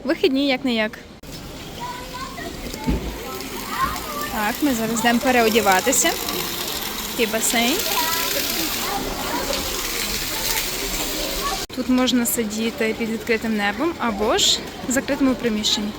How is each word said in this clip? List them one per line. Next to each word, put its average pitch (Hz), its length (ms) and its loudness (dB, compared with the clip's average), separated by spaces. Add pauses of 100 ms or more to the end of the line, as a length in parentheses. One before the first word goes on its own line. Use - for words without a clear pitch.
Вихідні, 285 440 2
як-не-як. 233 520 0 (3250)
Так, 220 300 0
ми 294 120 4
зараз 226 260 0
йдемо 233 200 6
переодіватися. 226 920 6 (1000)
Такий 233 140 2
басейн. 233 520 2 (4000)
Тут 254 140 -4
можна 254 360 4
сидіти 220 720 0
під 226 120 -2
відкритим 226 480 0
небом 208 420 0
або 220 380 0
ж - 220 4 (280)
в 262 40 -2
закритому 262 440 2
приміщенні. 214 640 0